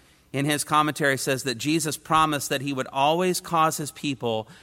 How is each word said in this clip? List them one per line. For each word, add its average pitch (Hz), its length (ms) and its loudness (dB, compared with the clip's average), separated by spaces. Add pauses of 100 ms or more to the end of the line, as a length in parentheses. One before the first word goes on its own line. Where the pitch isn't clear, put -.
(320)
in 135 140 0
his 147 180 0
commentary, 151 540 2
says 135 240 -2
that 123 160 -4
Jesus 151 400 -2
promised 156 500 2
that 139 140 -2
he 139 100 -4
would 131 200 -4
always 165 480 2
cause 160 360 0
his 147 140 -8
people 117 580 -4 (140)